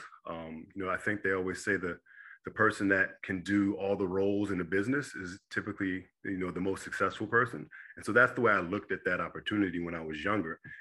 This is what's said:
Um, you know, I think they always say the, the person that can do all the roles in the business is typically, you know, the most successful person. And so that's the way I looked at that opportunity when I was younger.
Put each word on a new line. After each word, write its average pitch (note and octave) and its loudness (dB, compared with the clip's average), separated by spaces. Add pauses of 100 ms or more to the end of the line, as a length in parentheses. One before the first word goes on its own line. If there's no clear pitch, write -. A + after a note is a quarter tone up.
(260)
Um, D#2+ -10
you G2 -4
know, F#2 -2
I F2+ 0
think G#2 -2
they F#2+ 2
always F#2 -2
say G2+ 2
the, F2 -4 (480)
the F#2 -8
person G#2 2
that F#2+ 2
can F#2+ -2
do G2+ 4
all G2 2
the F#2+ 0
roles G2 2
in F#2 0
the F2+ -2
business G#2 0
is F2+ -10 (100)
typically, G2 -2 (180)
you F#2+ -2
know, F#2 -2
the F2+ -6 (100)
most F#2+ -4
successful - -2
person. A#2 2 (280)
And - -16
so A2 -2
that's A#2+ 8
the C3 -2
way A2+ 6
I G2 6
looked F#2+ -2
at F2+ -4
that F2+ 2
opportunity F2 0
when E2+ -4
I E2 -6
was D#2 -6
younger. F#2+ 0 (220)